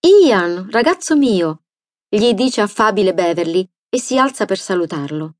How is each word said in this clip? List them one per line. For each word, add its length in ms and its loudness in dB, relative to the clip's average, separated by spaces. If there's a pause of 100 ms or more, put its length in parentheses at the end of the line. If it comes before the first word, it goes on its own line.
"Ian, 680 4
ragazzo 460 0
mio", 480 0 (440)
gli 260 0
dice 260 -2
affabile 540 0
Beverly 520 -2 (220)
e 120 -4
si 180 -4
alza 260 0
per 140 -4
salutarlo. 800 -6